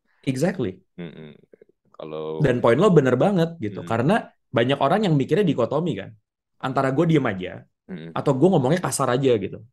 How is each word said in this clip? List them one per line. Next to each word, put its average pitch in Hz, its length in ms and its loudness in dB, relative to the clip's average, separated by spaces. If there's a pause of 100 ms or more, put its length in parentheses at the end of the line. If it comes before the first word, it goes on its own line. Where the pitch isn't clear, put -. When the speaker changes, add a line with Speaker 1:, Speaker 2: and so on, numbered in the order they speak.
(240)
Speaker 1:
Exactly. 135 480 -2 (240)
Speaker 2:
Mm-mm. 78 400 -16 (640)
Kalau 78 420 -8
Speaker 1:
Dan 123 220 0
poin 120 160 4
lo 190 160 4
bener 131 240 4
banget 165 400 0
gitu, 101 260 -8
Speaker 2:
Hmm. 87 60 -8
Speaker 1:
karena 120 260 2 (320)
banyak 123 320 0
orang 160 300 0
yang 156 80 2
mikirnya 151 260 0
dikotomi 139 540 -2
kan, 101 120 -10 (520)
antara 135 320 -2
gue 165 160 2
diem 147 160 4
aja 98 400 -6 (240)
Speaker 2:
Mm-mm. 82 240 -12
Speaker 1:
atau 143 240 0
gue 147 100 4
ngomongnya 165 320 2
kasar 131 320 -2
aja 131 240 2
gitu. 117 380 -6